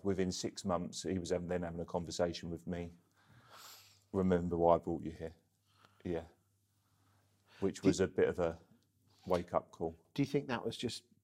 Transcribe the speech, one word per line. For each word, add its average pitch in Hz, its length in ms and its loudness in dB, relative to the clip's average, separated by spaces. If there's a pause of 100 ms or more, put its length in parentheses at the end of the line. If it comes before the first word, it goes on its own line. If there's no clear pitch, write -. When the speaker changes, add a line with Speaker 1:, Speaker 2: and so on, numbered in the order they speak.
Speaker 1:
within 92 300 0
six - 320 -6
months, 87 380 -2
he 92 160 -2
was 82 120 -4
having, 87 180 -2
then 87 140 -2
having 85 180 -6
a 85 40 -4
conversation 85 680 -2
with 80 160 -8
me. 87 240 -6 (1200)
"Remember 90 440 4
why 85 180 8
I 82 40 4
brought 80 240 -4
you 80 160 -8
here." 82 140 -10 (720)
Yeah. 85 160 -2 (1400)
Which 95 200 0
Speaker 2:
Do - 80 6
Speaker 1:
was 85 120 4
a 95 60 6
bit - 220 4
of 73 100 -2
a 82 180 2 (680)
wake-up 87 480 0
call. 80 240 -6 (180)
Speaker 2:
Do 143 80 2
you 139 40 2
think 143 220 -2
that 117 160 -2
was 113 120 -4
just - 260 -6 (220)